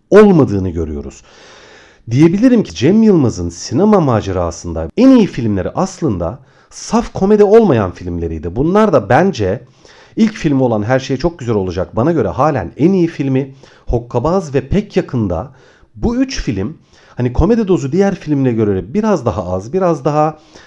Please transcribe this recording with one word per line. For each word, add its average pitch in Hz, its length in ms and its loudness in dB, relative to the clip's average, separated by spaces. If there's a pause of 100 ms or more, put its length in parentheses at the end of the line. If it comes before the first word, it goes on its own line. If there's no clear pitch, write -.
olmadığını 143 600 4
görüyoruz. 78 540 -8 (880)
Diyebilirim 190 520 4
ki - 120 -14
Cem 190 280 2
Yılmaz'ın 113 460 2
sinema 190 500 2
macerasında 90 960 -2
en 262 120 6
iyi 254 180 6
filmleri 104 420 -2
aslında 123 680 -4 (300)
saf - 440 -4
komedi 208 300 2
olmayan 175 480 4
filmleriydi. 85 640 -8
Bunlar 180 380 2
da 101 160 0
bence 123 560 0 (500)
ilk 220 180 2
filmi 135 300 -2
olan 113 200 0
Her 127 160 0
Şey 131 180 -4
Çok 170 220 -4
Güzel 117 160 -2
Olacak 92 400 -4
bana 127 160 0
göre 131 160 0
halen 113 500 -2
en 170 160 2
iyi 175 140 2
filmi. 135 480 -4 (320)
Hokkabaz 131 680 -2
ve 135 140 -4
pek 202 280 -2
yakında 104 540 -4 (440)
bu 208 200 -4
üç 262 260 -2
film 104 360 -6 (380)
hani 123 180 -2
komedi 208 340 2
dozu 139 240 -2
diğer 196 240 0
filmine 135 360 -2
göre 101 420 -2
biraz 202 320 -2
daha 92 280 -4
az, 101 200 -6
biraz 170 320 -2
daha 151 320 0 (300)